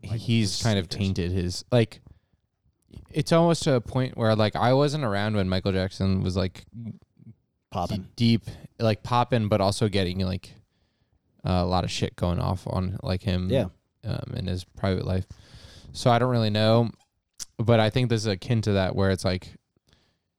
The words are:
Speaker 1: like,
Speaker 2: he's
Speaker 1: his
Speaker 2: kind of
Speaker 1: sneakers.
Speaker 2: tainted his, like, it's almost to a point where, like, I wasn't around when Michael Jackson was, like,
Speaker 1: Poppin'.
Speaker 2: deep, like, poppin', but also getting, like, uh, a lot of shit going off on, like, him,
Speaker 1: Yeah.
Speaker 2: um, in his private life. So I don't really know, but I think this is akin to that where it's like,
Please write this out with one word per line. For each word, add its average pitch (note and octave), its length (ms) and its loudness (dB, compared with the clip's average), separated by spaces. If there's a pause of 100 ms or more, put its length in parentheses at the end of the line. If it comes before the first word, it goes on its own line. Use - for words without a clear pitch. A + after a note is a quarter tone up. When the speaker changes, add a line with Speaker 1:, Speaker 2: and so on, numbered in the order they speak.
Speaker 1:
like, A2+ 160 -6
Speaker 2:
he's A2+ 360 0
Speaker 1:
his - 60 -4
Speaker 2:
kind G#2+ 160 2
of F2 80 -2
Speaker 1:
sneakers. - 120 -10
Speaker 2:
tainted F#2+ 340 -2
his, F2+ 380 -4
like, A#2 300 0 (1080)
it's - 240 -2
almost E3+ 300 4
to D3 140 2
a A#2 40 2
point B2+ 380 -4
where, A2 180 4
like, G#2+ 200 2
I A#2+ 180 4
wasn't D3 300 0
around G#2 320 -2
when F#2+ 120 0
Michael F#2 240 0
Jackson F#2+ 500 0
was, F#2 140 -2
like, F#2+ 300 -4 (1040)
Speaker 1:
Poppin'. G2 460 -4
Speaker 2:
deep, A#2 260 4 (360)
like, A2 240 0
poppin', A#2+ 460 0
but G#2 140 2
also G#2 260 2
getting, F#2 300 -2
like, F#2 380 -4 (920)
uh, G2 40 0 (120)
a - 40 0
lot F2+ 180 0
of - 60 -6
shit - 260 -4
going F2 240 -2
off F#2 260 -4
on, F#2 360 -4
like, F#2 200 -4
him, F#2 260 -2
Speaker 1:
Yeah. B2 200 0 (360)
Speaker 2:
um, - 300 -6
in - 120 -6
his F#2 180 -6
private - 420 -2
life. F#2 200 -2 (680)
So - 180 0
I A#2 80 4
don't B2 120 2
really A2+ 200 2
know, A2 400 4 (680)
but A2+ 240 4
I A2 80 4
think B2 220 0
this A2+ 120 2
is A2 40 -4
akin A2 360 0
to G#2+ 100 0
that F#2+ 220 2
where G2 160 2
it's F#2+ 140 -2
like, F#2 320 -4 (840)